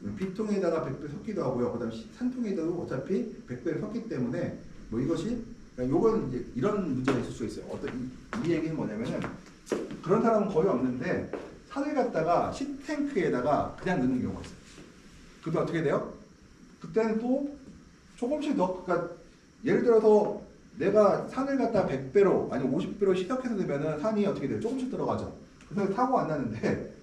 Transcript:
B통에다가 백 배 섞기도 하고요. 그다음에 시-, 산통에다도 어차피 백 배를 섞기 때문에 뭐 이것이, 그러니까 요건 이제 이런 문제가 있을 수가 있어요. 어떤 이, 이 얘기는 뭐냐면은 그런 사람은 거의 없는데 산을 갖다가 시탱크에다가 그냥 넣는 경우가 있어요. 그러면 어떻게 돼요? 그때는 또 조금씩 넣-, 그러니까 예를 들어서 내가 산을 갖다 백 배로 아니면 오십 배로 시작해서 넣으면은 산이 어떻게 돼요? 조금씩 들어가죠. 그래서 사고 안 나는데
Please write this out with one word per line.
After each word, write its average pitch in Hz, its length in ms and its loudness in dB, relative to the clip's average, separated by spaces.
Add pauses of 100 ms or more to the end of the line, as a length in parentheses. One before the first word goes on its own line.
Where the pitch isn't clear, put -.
(160)
B통에다가 190 680 0
백 135 160 -6
배 151 80 -8
섞기도 190 360 -6
하고요. 120 280 0
그다음에 113 220 -4
시-, - 140 -12 (100)
산통에다도 190 640 -2
어차피 196 500 -2 (140)
백 123 180 -8
배를 151 160 -2
섞기 - 280 -6
때문에 131 500 -2 (320)
뭐 113 100 -2
이것이, 165 440 -2 (320)
그러니까 127 200 0
요건 185 320 4
이제 120 160 -4 (120)
이런 180 380 0
문제가 127 260 0
있을 - 100 -6
수가 - 160 -6
있어요. - 200 -10
어떤 - 280 -8
이, - 540 -6
이 170 40 2
얘기는 156 220 0
뭐냐면은 107 460 -4 (840)
그런 208 200 4
사람은 220 260 4
거의 - 200 4
없는데 - 640 0 (380)
산을 285 260 -2
갖다가 196 560 2
시탱크에다가 151 1300 0
그냥 180 200 0
넣는 127 200 2
경우가 98 200 -4
있어요. - 160 -14 (840)
그러면 160 200 0
어떻게 160 220 0
돼요? 151 280 2 (680)
그때는 220 400 2
또 269 360 0 (600)
조금씩 285 400 0
넣-, 185 280 0
그러니까 170 300 0 (500)
예를 190 200 4
들어서 214 580 6 (360)
내가 196 500 4
산을 277 300 0
갖다 220 280 2
백 135 260 -4
배로 185 380 6
아니면 127 240 0
오십 - 240 -2
배로 190 160 4
시작해서 233 400 -2
넣으면은 156 460 -2
산이 214 260 2
어떻게 139 220 -2
돼요? 110 100 -2
조금씩 254 320 -2
들어가죠. - 420 -2 (360)
그래서 190 260 0
사고 175 240 2
안 156 80 0
나는데 131 760 -2